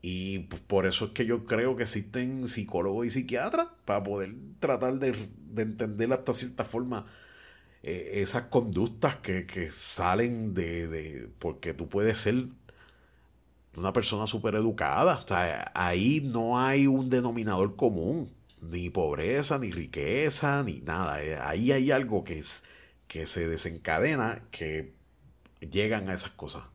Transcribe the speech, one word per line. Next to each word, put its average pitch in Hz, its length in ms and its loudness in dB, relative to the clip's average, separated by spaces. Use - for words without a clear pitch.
Y 92 340 -4
p-, - 180 -10
por 95 280 4
eso 92 200 2
es - 60 -6
que 123 140 0
yo 117 200 0
creo 123 300 2
que 117 80 -2
existen 123 600 -2
psicólogos 98 600 -2
y 113 40 -2
psiquiatras 175 580 0
para 101 180 0
poder 101 300 -4
tratar 131 380 2
de, 131 140 2
de 104 120 -2
entender 110 500 0
hasta 131 220 0
cierta 123 300 -2
forma, 120 420 -4
eh, 90 400 -4
esas 120 220 0
conductas 113 720 2
que, 92 300 -4
que 85 260 -6
salen 110 840 0
de, 85 340 -2
de, 78 400 -8
porque 82 360 -6
tú 82 140 -8
puedes 107 300 2
ser 123 260 0
una 92 180 -2
persona 107 320 2
súper 107 300 0
educada. 110 680 4
O - 20 -12
sea, 85 480 0
ahí 92 460 4
no 117 300 2
hay 139 260 6
un 135 220 4
denominador 113 680 2
común, 110 560 0
ni 85 300 -6
pobreza, 98 680 2
ni 113 140 -2
riqueza, 139 920 2
ni 76 180 -6
nada. 78 400 -2
Eh, 76 180 -4
ahí 90 320 2
hay 135 180 4
algo 120 340 2
que 82 160 -6
es, - 240 -4
que 82 160 -6
se 82 240 -2
desencadena, 85 1000 0
que 80 420 -6
llegan 98 500 0
a 92 40 -2
esas - 180 -6
cosas. - 320 -12